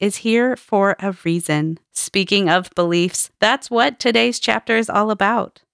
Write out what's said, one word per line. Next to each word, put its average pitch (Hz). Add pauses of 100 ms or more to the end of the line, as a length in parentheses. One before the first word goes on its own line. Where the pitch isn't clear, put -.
is 196
here 240
for 196
a 190
reason. 160 (140)
Speaking 196
of 180
beliefs, 175
that's 240
what 240
today's 233
chapter 226
is 226
all 214
about. 208 (120)